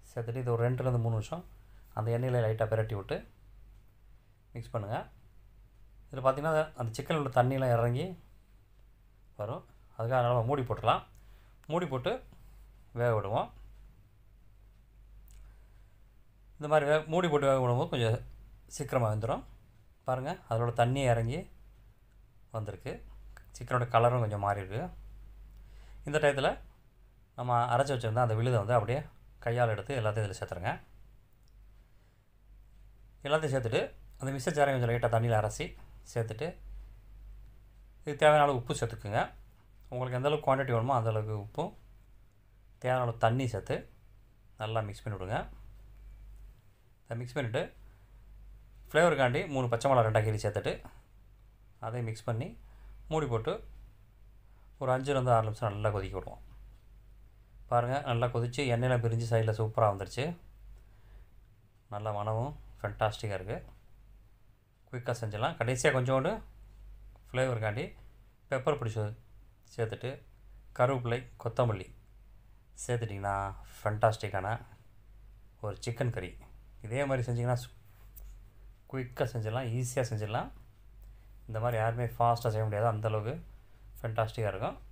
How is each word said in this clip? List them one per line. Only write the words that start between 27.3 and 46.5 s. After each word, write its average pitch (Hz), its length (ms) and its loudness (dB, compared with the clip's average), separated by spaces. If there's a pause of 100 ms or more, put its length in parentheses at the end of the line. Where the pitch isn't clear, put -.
நம்ம 123 220 2 (140)
அரைச்சு 135 200 4
வச்சிருந்த 117 300 0
அந்த 110 160 2
விழுதை 120 220 2
வந்து 107 160 2
அப்படியே 117 200 0 (460)
கையால 117 320 2
எடுத்து 98 240 -6
எல்லாத்தையும் 107 260 0
இதுல 95 140 -6
சேர்த்துருங்க. 95 320 -6 (2500)
எல்லாத்தையும் 147 260 2
சேர்த்துட்டு, 127 280 2 (380)
அந்த 135 140 -2
மிக்சர் 143 240 0
ஜாரை 143 160 6
கொஞ்சம் 123 180 2
லைட்டா 120 220 2
தண்ணியில 113 280 4
அரைச்சி 107 260 -2 (460)
சேர்த்துட்டு, 110 360 -2 (1500)
இதுக்கு 147 220 -6
தேவையான 151 240 10
அளவு 135 140 2
உப்பு - 180 -4
சேர்த்துக்குங்க. 104 420 -2 (720)
உங்களுக்கு 127 260 -2
எந்த 135 100 2
அளவுக்கு 147 200 0
குவாண்டிட்டி 131 280 4
வேணுமோ 123 200 2
அந்த 113 160 2
அளவுக்கு 107 320 -2
உப்பும், 165 260 -6 (1120)
தேவையான 127 240 2
அளவு 117 180 -2
தண்ணி 123 280 4
சேர்த்து 131 240 -2 (840)
நல்லா 110 260 -2
மிக்ஸ் - 160 -12
பண்ணி 104 140 -6
விடுங்க. 98 200 -2 (1700)